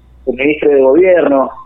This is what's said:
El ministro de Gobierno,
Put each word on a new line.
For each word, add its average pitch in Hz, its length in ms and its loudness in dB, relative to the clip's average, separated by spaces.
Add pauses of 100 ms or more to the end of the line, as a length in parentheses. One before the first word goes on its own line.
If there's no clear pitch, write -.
(260)
El 123 100 -6
ministro 147 340 -2
de 139 100 2
Gobierno, 139 720 2 (160)